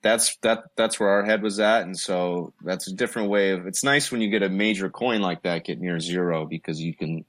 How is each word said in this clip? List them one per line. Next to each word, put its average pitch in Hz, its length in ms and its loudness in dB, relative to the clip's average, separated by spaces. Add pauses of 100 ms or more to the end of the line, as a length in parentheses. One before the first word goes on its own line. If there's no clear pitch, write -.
that's, 113 400 2
that, 113 240 2 (100)
that's 113 240 0
where 104 80 4
our 101 160 4
head 107 180 2
was 104 160 -2
at. 107 240 4
And 90 160 -8
so 90 540 -2 (120)
that's 90 220 -4
a 95 80 -8
different 110 360 -2
way 101 200 4
of, 90 160 -2
it's 95 160 -4
nice 143 300 2
when 120 80 -2
you 107 100 0
get 101 140 2
a 98 40 2
major 98 400 0
coin 117 320 -2
like 90 220 -2
that 85 220 -2
get 87 160 -6
near 87 180 -2
zero 85 480 -2
because 80 340 -8
you 82 140 -6
can 80 340 -6